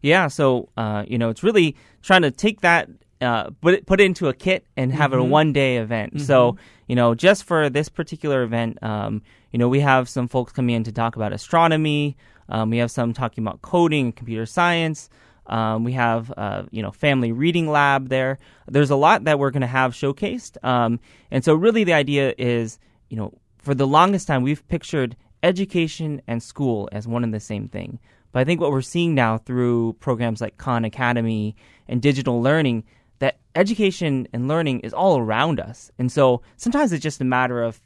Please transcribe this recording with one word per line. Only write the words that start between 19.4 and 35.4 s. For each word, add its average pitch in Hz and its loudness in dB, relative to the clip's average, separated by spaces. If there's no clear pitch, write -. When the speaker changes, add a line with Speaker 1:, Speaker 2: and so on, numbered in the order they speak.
Speaker 1:
gonna 131 -2
have 131 0
showcased. 147 -6
Um, 120 0
and 131 -2
so 160 4
really 214 2
the 175 2
idea 143 0
is, 117 -2
you 113 -8
know, 104 -8
for 139 -4
the 135 0
longest 175 4
time, 135 0
we've 143 -4
pictured 143 -4
education 165 -2
and 117 -4
school 120 -4
as 107 -8
one 120 -2
and 113 -2
the 107 -6
same 104 -8
thing. 98 -12
But 123 0
I - 4
think 160 0
what 147 2
we're 135 0
seeing 170 0
now 113 2
through 120 0
programs 117 -4
like 110 -10
Khan 117 -2
Academy 113 -2
and 123 -2
digital 127 0
learning, 131 0
that 135 -2
education 185 -2
and 123 -4
learning 151 -2
is 110 -12
all 165 2
around 120 0